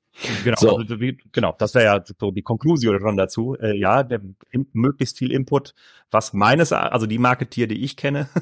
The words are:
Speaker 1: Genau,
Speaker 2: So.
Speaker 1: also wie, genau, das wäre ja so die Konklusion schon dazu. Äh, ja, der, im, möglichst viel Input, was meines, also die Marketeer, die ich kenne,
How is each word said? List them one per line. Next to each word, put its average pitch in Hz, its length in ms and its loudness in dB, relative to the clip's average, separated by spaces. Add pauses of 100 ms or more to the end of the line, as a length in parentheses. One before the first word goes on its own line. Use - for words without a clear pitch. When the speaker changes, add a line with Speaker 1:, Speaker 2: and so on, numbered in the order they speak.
(440)
Speaker 1:
Genau, 117 140 0
Speaker 2:
So. 104 200 4
Speaker 1:
also 110 220 -6
wie, 127 180 -4 (140)
genau, 98 280 0
das 107 160 0
wäre 120 100 6
ja 101 180 4 (160)
so 101 120 -2
die 92 100 -6
Konklusion 117 580 2
schon 101 180 0
dazu. 117 420 -2
Äh, 107 180 -2
ja, 101 260 2
der, 120 180 -6 (300)
im, 135 200 -4
möglichst 131 460 -2
viel 127 140 -4
Input, 135 440 -2 (340)
was - 240 0
meines, 117 380 4
also - 340 -2
die 110 140 -2
Marketeer, 123 480 -2
die 107 160 -4
ich 139 140 -8
kenne, 143 320 -4 (120)